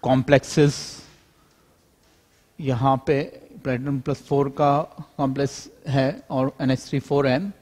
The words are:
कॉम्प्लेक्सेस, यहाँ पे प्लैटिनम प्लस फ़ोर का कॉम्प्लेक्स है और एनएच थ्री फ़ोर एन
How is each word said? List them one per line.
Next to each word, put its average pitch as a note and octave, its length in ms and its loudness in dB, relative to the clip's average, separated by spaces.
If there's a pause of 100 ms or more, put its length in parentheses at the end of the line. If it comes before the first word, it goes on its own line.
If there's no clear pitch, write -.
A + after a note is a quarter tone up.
कॉम्प्लेक्सेस, C3 720 2 (1800)
यहाँ C3+ 360 2 (120)
पे C#3+ 140 2 (420)
प्लैटिनम C3+ 360 -2
प्लस C3+ 280 -4
फ़ोर C#3 220 2
का C#3+ 320 2 (360)
कॉम्प्लेक्स C3+ 520 -2 (180)
है C3+ 180 2 (240)
और C3+ 220 -2 (100)
एनएच C3 260 -2
थ्री C#3+ 120 -4
फ़ोर C#3+ 280 0
एन E3 240 0 (100)